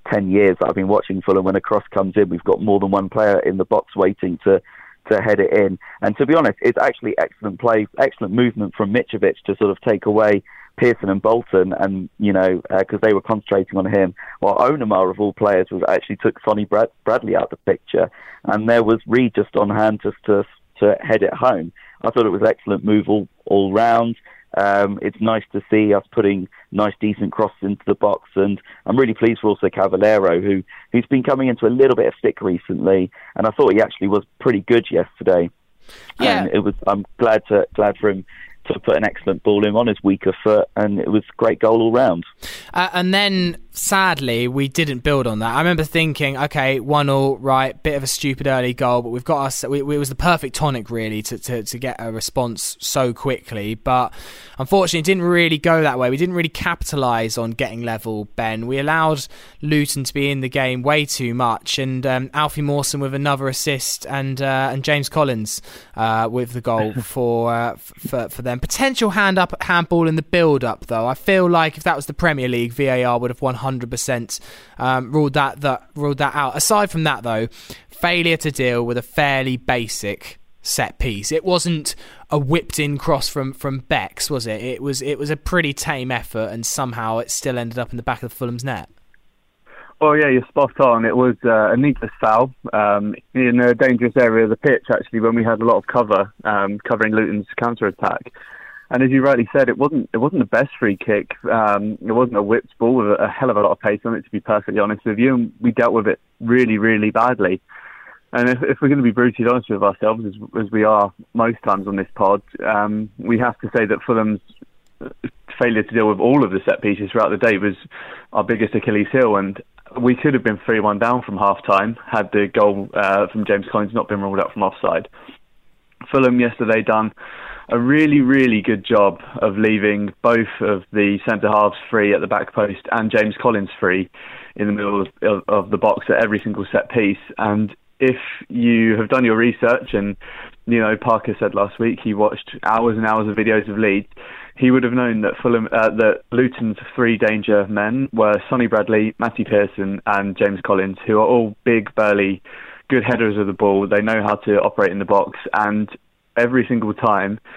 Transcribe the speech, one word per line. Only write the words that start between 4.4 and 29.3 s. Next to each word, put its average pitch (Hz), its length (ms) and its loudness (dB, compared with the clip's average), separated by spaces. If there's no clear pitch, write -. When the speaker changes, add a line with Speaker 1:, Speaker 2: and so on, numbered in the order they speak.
Speaker 1:
to, 95 160 4
to 107 100 4
head 104 200 2
it 95 120 2
in. 98 260 2
And 104 140 0
to 139 100 2
be 143 80 2
honest, 147 260 2
it's - 200 2
actually - 380 -2
excellent 95 420 -6
play, 110 260 2
excellent 117 360 -2
movement 110 420 0
from 101 160 -2
Mitrovic 101 440 0
to 98 100 -2
sort 104 140 2
of 95 100 -4
take 107 260 0
away 104 360 2
Pearson 120 320 2
and 95 140 0
Bolton, 98 500 2
and, 95 460 -4
you 101 160 0
know, 92 340 2
uh, 95 160 0
'cause 101 180 -4
they 110 120 4
were 95 80 0
concentrating 101 560 -2
on 92 80 0
him, 95 280 2
while 98 180 2
Onumar, 107 520 2
of 95 80 -8
all 104 140 0
players, 98 380 2
was 95 180 -4
actually - 280 -2
took - 280 -2
Sonny 104 220 0
Brad-, 110 240 0
Bradley 110 300 0
out 90 100 0
of - 60 -8
the - 220 -2
picture, - 380 -2
and 107 240 0
there 117 140 4
was 110 240 2
Reed 120 280 2
just - 220 -2
on 104 140 2
hand 107 320 0
just 107 240 -4
to, 101 180 4
to 104 200 6
head 107 220 2
it 95 100 0
home. 95 400 0
I 110 80 -2
thought 117 160 2
it 101 40 2
was 98 120 0
an 110 60 4
excellent - 360 -2
move 107 240 2
all, 101 180 0
all 98 260 4
round. 117 440 2
Um, 101 420 2
it's - 200 -6
nice 110 320 0
to 101 180 -6
see 107 240 4
us 98 180 0
putting 98 340 2
nice, 101 280 0
decent 107 320 -2
crosses - 300 -2
into 98 240 -6
the 101 80 2
box, - 400 0
and 98 260 0
I'm 117 140 0
really 120 160 2
pleased 117 260 0